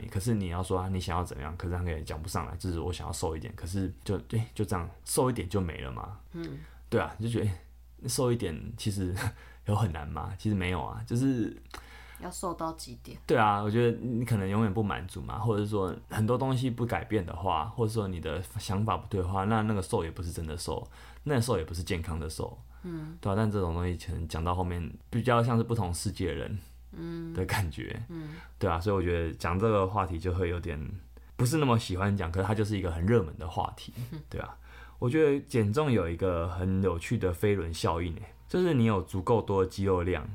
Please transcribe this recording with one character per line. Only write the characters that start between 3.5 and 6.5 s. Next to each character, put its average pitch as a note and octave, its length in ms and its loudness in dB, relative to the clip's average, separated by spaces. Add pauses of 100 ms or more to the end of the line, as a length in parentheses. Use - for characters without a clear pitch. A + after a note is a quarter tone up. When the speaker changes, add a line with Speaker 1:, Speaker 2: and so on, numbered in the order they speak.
Speaker 1:
可 - 120 -10
是 F#2+ 260 -2 (100)
就， F#2+ 160 -2 (120)
欸， A2+ 240 0
就 A2 100 0
这 G2+ 100 -2
样， F2 140 -4 (160)
瘦 C3 240 2
一 B2 60 2
点 F2 120 -4
就 G2 140 2
没 E2 220 -2
了 C2 100 -8
嘛。 B1 260 -10 (140)
Speaker 2:
嗯。 D#3+ 260 -8 (300)